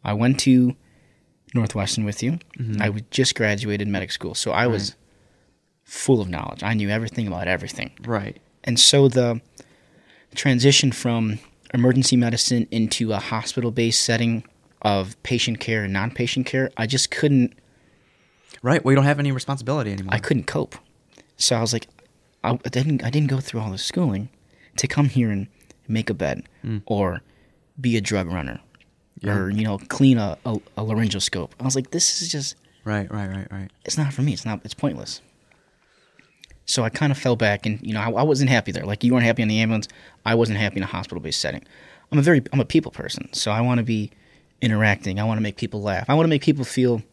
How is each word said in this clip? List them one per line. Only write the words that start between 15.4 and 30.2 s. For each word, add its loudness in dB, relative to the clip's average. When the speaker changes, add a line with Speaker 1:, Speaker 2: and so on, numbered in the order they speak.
Speaker 1:
care -2
and -4
non-patient -2
care, -2
I -2
just -2
couldn't 2
Speaker 2:
Right. 0
Well, 4
you 6
don't 4
have 2
any 0
responsibility -4
anymore. -4
Speaker 1:
I -2
couldn't -2
cope. -6
So 0
I 2
was 0
like, -4
I, 0
I -4
didn't, 0
I -2
didn't 0
go 0
through -6
all -6
this -8
schooling -2
to -2
come 2
here 2
and -2
make -2
a -2
bed -4
Speaker 2:
Mm. -6
Speaker 1:
or -2
be 0
a 0
drug -2
runner -6
Speaker 2:
Yeah. -2
Speaker 1:
or, 0
you 0
know, -2
clean 4
a, -4